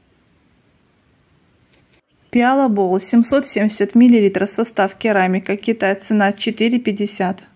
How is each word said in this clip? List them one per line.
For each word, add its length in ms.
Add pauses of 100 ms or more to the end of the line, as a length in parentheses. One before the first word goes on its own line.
(2250)
Пиала 380
Бол, 320
семьсот 460
семьдесят 480
миллилитров, 560
состав 440
керамика, 640
Китай, 400
цена 360
четыре 460
пятьдесят. 640 (140)